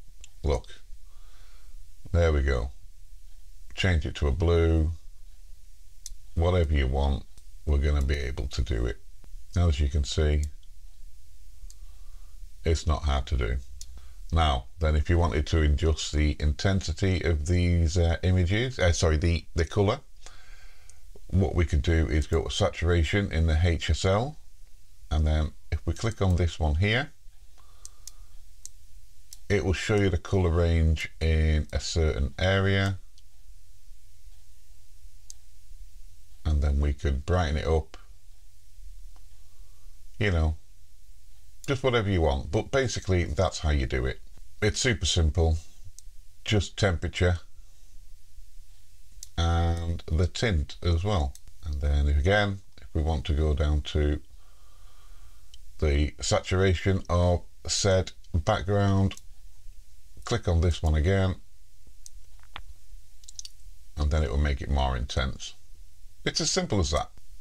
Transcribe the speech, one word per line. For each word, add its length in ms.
Look, 240
there 200
we 120
go. 260
Change 320
it 120
to 100
a 40
blue, 600
whatever 400
you 100
want, 400
we're 140
gonna 260
be 120
able 320
to 120
do 240
it. 120
Now, 140
as 100
you 100
can 140
see, 400
it's 220
not 200
hard 200
to 100
do. 220
Now, 320
then, 160
if 120
you 120
wanted 280
to 140
adjust 500
the 280
intensity 840
of 240
these, 500
uh, 280
images, 560
uh, 120
sorry, 260
the, 280
the 80
color, 360
what 260
we 100
could 200
do 240
is 180
go 180
to 60
saturation 840
in 140
the 180
H 280
S 120
L, 360
and 160
then 240
if 140
we 80
click 300
on 120
this 240
one 160
here, 360
it 160
will 100
show 220
you 140
the 80
color 320
range 640
in 500
a 80
certain 600
area, 580
and 200
then 180
we 120
could 340
brighten 300
it 100
up, 280
you 140
know, 260
just 160
whatever 260
you 120
want. 300
But 200
basically, 520
that's 360
how 100
you 160
do 200
it. 140
It's 180
super 260
simple, 520
just 340
temperature 640
and 720
the 180
tint 540
as 220
well. 300
And 160
then 260
if, 100
again, 440
if 120
we 80
want 240
to 80
go 200
down 280
to 400
the 420
saturation 880
of 320
said 460
background, 800
click 240
on 140
this 200
one 140
again, 400
and 120
then 140
it 80
will 60
make 240
it 100
more 240
intense. 600
It's 180
as 80
simple 300
as 120
that. 200